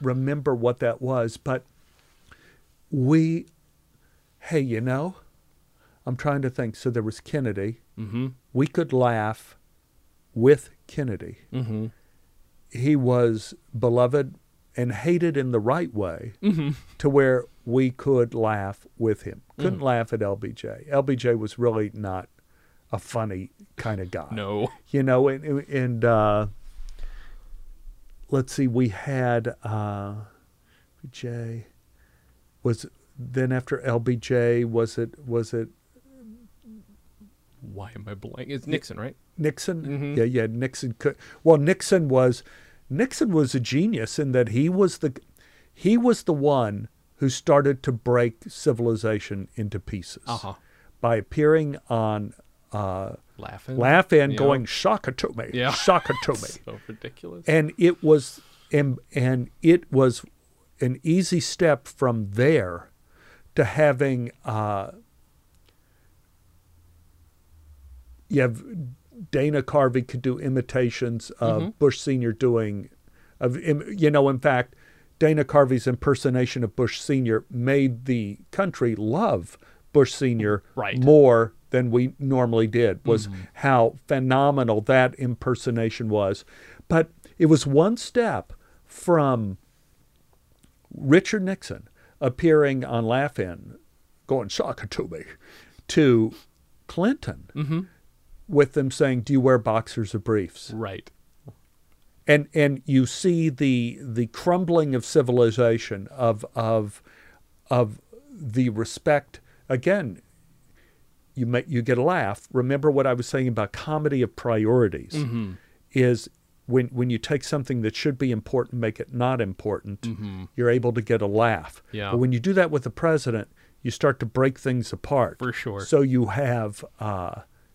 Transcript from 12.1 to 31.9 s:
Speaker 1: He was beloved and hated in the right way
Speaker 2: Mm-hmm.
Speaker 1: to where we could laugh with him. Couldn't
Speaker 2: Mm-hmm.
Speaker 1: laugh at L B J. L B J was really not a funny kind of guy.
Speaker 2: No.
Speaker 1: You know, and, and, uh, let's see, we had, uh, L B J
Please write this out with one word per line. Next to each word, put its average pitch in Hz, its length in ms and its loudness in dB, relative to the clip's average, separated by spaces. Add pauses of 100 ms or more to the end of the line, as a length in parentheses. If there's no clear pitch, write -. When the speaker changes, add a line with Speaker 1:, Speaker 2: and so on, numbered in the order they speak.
Speaker 1:
He 135 240 2
was 120 580 2 (240)
beloved 123 580 2 (420)
and 123 160 -2
hated 165 440 0
in 131 140 -2
the 117 80 2
right 135 340 -2
way 101 480 -8
Speaker 2:
Mm-hmm. 160 280 0 (280)
Speaker 1:
to 147 120 0
where 135 360 4 (200)
we 127 260 2
could 123 420 0
laugh 107 520 -4 (120)
with 110 260 -2
him. - 180 -14 (160)
Couldn't 180 180 -2
Speaker 2:
Mm-hmm. 156 80 -8
Speaker 1:
laugh 120 300 0
at 110 80 -4
L 98 140 -2
B 104 160 -10
J. 107 380 -14
L 139 120 2
B 135 140 0
J 120 200 0
was 107 220 -6
really 110 360 0
not 98 360 -8 (640)
a 101 80 -6
funny 101 500 -8 (280)
kind 107 220 -6
of 90 120 -10
guy. 78 200 -8
Speaker 2:
No. 104 380 -4 (200)
Speaker 1:
You 139 120 0
know, 131 260 4
and, 135 160 -2 (260)
and, 123 360 -2
uh, 107 420 4 (1800)
let's 131 240 -2
see, 135 140 0
we 123 220 0
had, 120 760 -2
uh, - 40 -10 (460)
L 107 140 -14 (720)
B 143 100 -18
J 117 560 -10 (960)